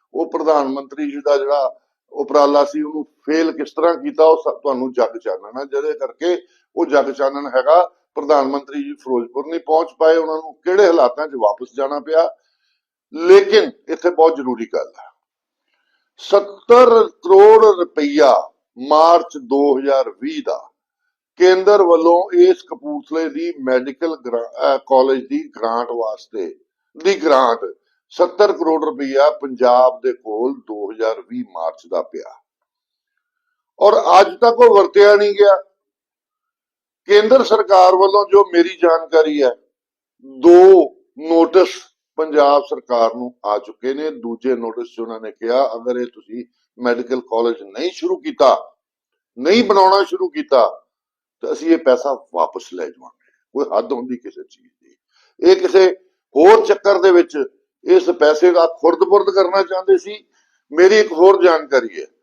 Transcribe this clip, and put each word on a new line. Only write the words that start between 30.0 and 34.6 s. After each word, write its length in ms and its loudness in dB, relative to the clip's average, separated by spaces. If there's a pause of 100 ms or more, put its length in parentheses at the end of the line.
ਦੇ 100 -4
ਕੋਲ 420 -8
ਦੋ 380 -14
ਹਜ਼ਾਰ 360 -6
ਵੀਹ 240 -12
ਮਾਰਚ 380 -12
ਦਾ 120 -6
ਪਿਆ, 380 -20 (1400)
ਔਰ 120 4 (280)
ਅੱਜ 80 2 (120)
ਤੱਕ 180 2
ਉਹ 240 6